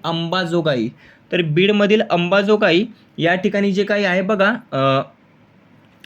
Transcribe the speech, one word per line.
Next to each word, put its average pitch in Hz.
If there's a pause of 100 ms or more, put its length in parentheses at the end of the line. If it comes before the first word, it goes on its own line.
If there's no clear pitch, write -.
अंबाजोगाई. 165 (420)
तर 147
बीडमधील 196
अंबाजोगाई 196 (320)
या 170
ठिकाणी 202
जे 196
काही 208
आहे 185
बघा, 196 (180)
अ, 135 (1040)